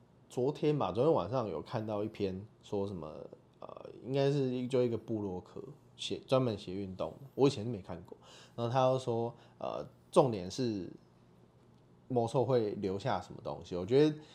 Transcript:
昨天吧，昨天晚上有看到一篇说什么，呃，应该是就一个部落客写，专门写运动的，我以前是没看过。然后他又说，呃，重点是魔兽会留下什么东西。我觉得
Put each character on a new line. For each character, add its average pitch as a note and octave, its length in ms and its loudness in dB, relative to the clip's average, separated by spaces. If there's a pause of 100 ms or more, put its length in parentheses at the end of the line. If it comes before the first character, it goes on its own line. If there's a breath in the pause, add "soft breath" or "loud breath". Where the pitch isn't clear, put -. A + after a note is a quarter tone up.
(280)
昨 B2+ 220 0
天 D3+ 260 2
吧， G#2+ 140 0
昨 A2 140 2
天 D#3+ 80 6
晚 F#2+ 180 0
上 A#2+ 180 0
有 D#2+ 140 -4
看 A2 240 -6
到 G#2 160 -2
一 G#2+ 60 -2
篇 G2 360 -4 (200)
说 G2+ 240 -2
什 G2+ 80 -8
么， D#2 100 -8 (540)
呃， - 80 -14 (360)
应 B2 80 -6
该 C#3 200 4
是 B2+ 340 0
就 B2+ 160 2
一 B2 60 4
个 A2+ 100 -2
部 A2 240 -4
落 F#2 180 -6
客 - 220 -14 (340)
写， - 300 -6
专 C3 160 4
门 A2 160 0
写 F2+ 160 -10
运 F#2+ 220 -6
动 D#2+ 140 -4
的， C3+ 160 -16 (100)
我 B2+ 100 8
以 C#3+ 40 8
前 G#2+ 120 -2
是 A#2 80 -4
没 G2+ 120 -6
看 F2 220 -10
过。 - 120 -18 (400 loud breath)
然 A#2 100 -2
后 A#2 60 -2
他 C3 80 4
又 B2+ 180 6
说， A#2 340 -4 (260 loud breath)
呃， A#1+ 280 -6 (240)
重 D3 200 8
点 F#2 200 -4
是 G#2+ 400 -2 (1200)
魔 A#2+ 180 2
兽 B2 180 2
会 A2+ 260 2 (100)
留 G2 180 0
下 G2 220 -2
什 - 120 -14
么 - 100 -14
东 C#2+ 220 -6
西。 F2+ 120 -6
我 F2 80 -2
觉 C3 200 6
得 D3+ 120 2 (180 loud breath)